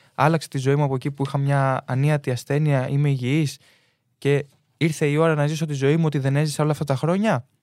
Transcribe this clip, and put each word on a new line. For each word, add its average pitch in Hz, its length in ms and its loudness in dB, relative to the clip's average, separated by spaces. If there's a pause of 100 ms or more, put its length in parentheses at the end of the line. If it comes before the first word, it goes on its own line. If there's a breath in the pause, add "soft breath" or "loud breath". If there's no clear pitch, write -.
(140 soft breath)
άλλαξε 156 340 0
τη 143 100 -6
ζωή 135 180 0
μου 151 60 0
από 135 120 -2
εκεί 131 160 -6
που 139 160 -6
είχα 143 120 -4
μια 139 480 0
ανίατη 143 440 0
ασθένεια, 139 580 0
είμαι 139 220 0
υγιής 135 480 -2 (600 soft breath)
και 139 280 0 (300)
ήρθε 156 300 0
η 147 100 0
ώρα 160 180 4
να 147 120 0
ζήσω 156 200 -2
τη 147 80 -6
ζωή 135 220 2
μου 165 100 2
ότι 151 120 -2
δεν 135 180 0
έζησα 151 260 0
όλα 151 100 2
αυτά 147 120 -2
τα 143 120 -2
χρόνια; 175 500 0 (160)